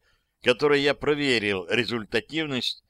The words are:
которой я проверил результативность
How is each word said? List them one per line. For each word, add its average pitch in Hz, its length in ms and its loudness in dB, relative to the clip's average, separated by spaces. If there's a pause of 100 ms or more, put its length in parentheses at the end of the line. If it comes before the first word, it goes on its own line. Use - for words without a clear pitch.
(420)
которой 143 400 4
я 143 120 2
проверил 120 760 0
результативность 120 1200 -4